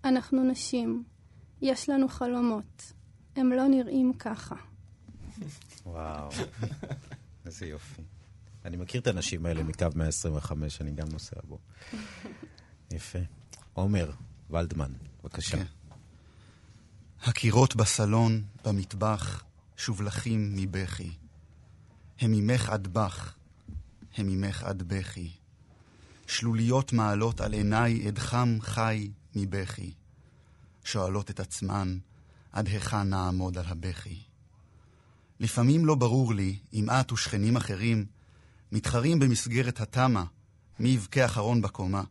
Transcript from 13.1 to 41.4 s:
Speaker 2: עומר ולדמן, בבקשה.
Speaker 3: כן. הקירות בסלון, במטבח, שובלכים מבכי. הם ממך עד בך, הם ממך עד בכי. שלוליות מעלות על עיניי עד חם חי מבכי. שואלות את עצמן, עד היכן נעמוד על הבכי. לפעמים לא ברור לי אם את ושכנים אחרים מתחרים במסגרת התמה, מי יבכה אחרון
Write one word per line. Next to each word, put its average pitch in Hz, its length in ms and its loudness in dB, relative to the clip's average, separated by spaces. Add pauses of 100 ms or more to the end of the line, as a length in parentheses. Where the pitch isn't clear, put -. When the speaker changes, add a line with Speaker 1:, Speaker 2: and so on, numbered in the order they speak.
Speaker 2:
עומר 92 340 2 (380)
ולדמן, 78 420 -2 (320)
בבקשה. - 340 -4
Speaker 3:
כן. 98 60 -2 (1600)
הקירות 120 540 4
בסלון, 110 680 4 (220)
במטבח, 101 760 -2 (340)
שובלכים 104 800 -2
מבכי. 92 560 -4 (1080)
הם 113 120 4
ממך 107 380 4
עד 98 180 -2
בך, 95 480 -2 (840)
הם 101 100 0
ממך 95 360 -2
עד 92 200 -4
בכי. 90 480 -6 (960)
שלוליות 117 680 2
מעלות 110 480 2
על 107 120 -2
עיניי 110 540 2
עד 107 120 -4
חם 120 420 2
חי 110 500 -2 (240)
מבכי. 98 580 -4 (920)
שואלות 98 460 -2
את 101 100 -8
עצמן, 98 580 -4 (540)
עד 104 160 -2
היכן 101 420 0
נעמוד 92 480 0
על 85 100 -4
הבכי. 87 540 -8 (1160)
לפעמים 135 460 4
לא 151 100 6
ברור 123 380 4
לי 98 260 0 (140)
אם 107 160 0
את 127 220 4
ושכנים 110 460 2
אחרים 107 480 0 (680)
מתחרים 127 480 2
במסגרת 120 600 2
התמה, 120 440 2 (540)
מי 117 100 2
יבכה 127 360 4
אחרון 110 360 2